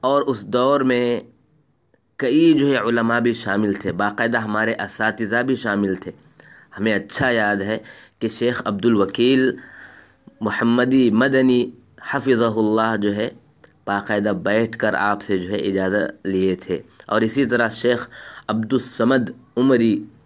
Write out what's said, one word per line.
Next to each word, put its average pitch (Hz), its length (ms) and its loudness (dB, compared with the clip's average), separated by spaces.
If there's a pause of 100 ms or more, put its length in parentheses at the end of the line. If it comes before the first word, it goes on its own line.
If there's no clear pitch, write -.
اور 139 200 2
اس 120 260 -4
دور 131 340 2
میں 123 400 0 (960)
کئی 156 340 6
جو 139 140 4
ہے 139 100 2
علماء 117 420 2
بھی 117 140 2
شامل 101 400 0
تھے، 95 180 -4
باقاعدہ 104 460 -2
ہمارے 110 360 -2
اساتذہ 110 760 -2
بھی 131 80 0
شامل 101 400 -2
تھے۔ 90 160 -12 (680)
ہمیں 107 140 0
اچھا 104 360 -2
یاد 107 260 0
ہے 104 220 -4 (420)
کہ 117 80 -4
شیخ 120 380 -2
عبد 101 200 -4
الوکیل 120 680 2 (920)
محمدی 120 720 2
مدنی 127 500 2 (500)
حفظہ 120 460 2
اللہ 110 440 0
جو 101 140 0
ہے 110 140 -4 (560)
باقاعدہ 101 440 -2 (140)
بیٹھ 113 340 -2
کر 110 160 -2
آپ 101 280 -2
سے 98 160 -2
جو 90 120 -6
ہے 104 80 -4
اجازت 95 680 -2
لیے 95 300 0
تھے، 90 240 -6 (260)
اور 107 160 0
اسی 117 240 0
طرح 117 240 0
شیخ 120 380 0 (400)
عبد 110 260 -2
الصمد 120 560 2 (280)
عمری 117 460 2 (220)